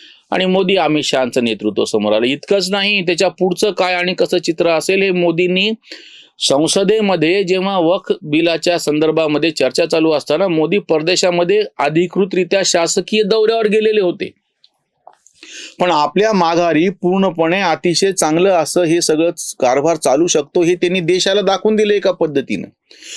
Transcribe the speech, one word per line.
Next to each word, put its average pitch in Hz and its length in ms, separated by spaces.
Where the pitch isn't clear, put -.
आणि 185 160
मोदी 190 300
अमित 151 260
शहाचं 127 420
नेतृत्व 107 400
समोर 104 280
आलं, 113 140
इतकंच 180 440
नाही, 202 320
त्याच्या 180 260
पुढचं 185 420
काय 185 240
आणि 180 200
कसं 180 240
चित्र 170 300
असेल 180 340
हे 196 80
मोदींनी 180 600
संसदेमध्ये 185 1080
जेव्हा 185 340
वक्फ 175 340
बिलाच्या 165 560
संदर्भामध्ये 156 720
चर्चा 165 360
चालू 160 240
असताना 156 380
मोदी 165 300
परदेशामध्ये 175 840
अधिकृतरित्या 180 840
शासकीय 180 580
दौऱ्यावर 220 440
गेलेले 214 340
होते. - 420
पण 180 100
आपल्या 170 420
माघारी 170 560
पूर्णपणे 180 720
अतिशय 175 520
चांगलं 170 380
असं 180 320
हे 170 180
सगळं 160 300
कारभार 139 380
चालू 151 300
शकतो, 170 360
हे 170 120
त्यांनी 180 260
देशाला 185 400
दाखवून 196 360
दिलं 208 180
एका 190 160
पद्धतीनं. 139 580